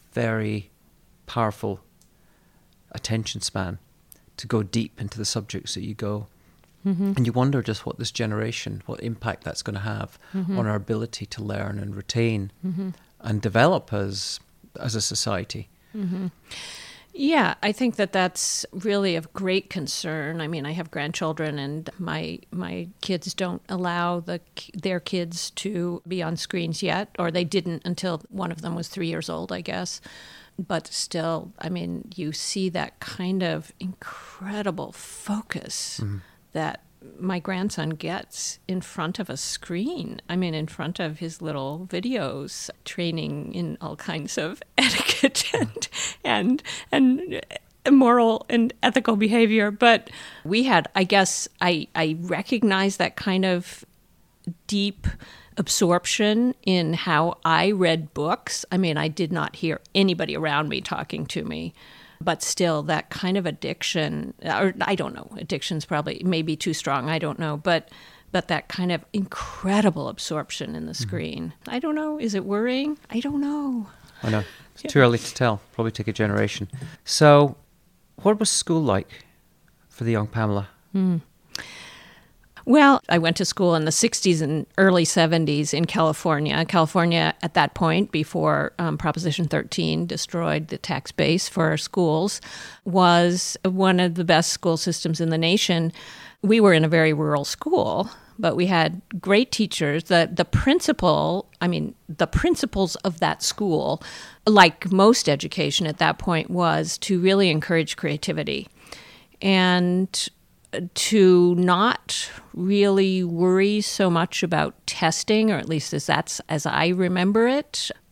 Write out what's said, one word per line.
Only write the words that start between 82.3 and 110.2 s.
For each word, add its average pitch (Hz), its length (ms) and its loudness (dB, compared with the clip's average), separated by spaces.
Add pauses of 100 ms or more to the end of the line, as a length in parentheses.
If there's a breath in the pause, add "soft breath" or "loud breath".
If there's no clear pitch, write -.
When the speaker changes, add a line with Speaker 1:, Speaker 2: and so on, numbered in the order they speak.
Speaker 2:
Well, 277 460 8
I 175 80 6
went 165 200 2
to 180 80 0
school 175 280 2
in 156 120 2
the 156 60 2
sixties 180 480 2
and 156 280 -2 (100)
early 185 260 8
seventies 156 680 2
in 160 120 2
California. 156 800 2
California 165 760 4
at 165 140 -4
that 147 180 4
point, 170 380 0
before, 151 680 0
um, 156 220 -2
Proposition 160 480 -2
thirteen 160 580 -2
destroyed 160 640 -2
the - 100 -8
tax - 340 -6
base 165 380 0
for 160 260 0
schools, 165 640 0 (460 loud breath)
was 175 800 4
one 185 340 4
of 180 140 2
the 175 100 -2
best 170 280 4
school 165 260 0
systems 165 420 -2
in 165 120 0
the 160 80 2
nation. 165 520 2 (520 loud breath)
We 202 160 6
were 196 140 8
in 160 120 6
a - 20 2
very 160 260 6
rural 147 320 0
school, - 640 0 (260 loud breath)
but 170 180 2
we 180 120 2
had 170 340 2 (180)
great 202 320 4
teachers. 165 520 0
The, 170 280 4
the 175 140 0
principal, 180 1040 2 (120)
I 175 60 2
mean, 156 280 -2 (120)
the 190 200 0
principals 214 680 0
of 175 240 -4
that 156 200 0
school, 156 640 -2 (420 loud breath)
like 185 460 8
most 196 360 6
education 151 600 0
at 151 100 -6
that 156 220 2
point, 165 320 0
was 165 480 0
to 185 200 0
really 190 300 6
encourage 156 480 2
creativity 151 680 -4 (760 loud breath)
and 180 880 2 (640)